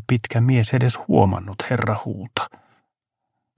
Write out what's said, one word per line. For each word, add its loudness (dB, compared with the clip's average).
pitkä 0
mies 2
edes 0
huomannut 2
herra -2
Huuta. -8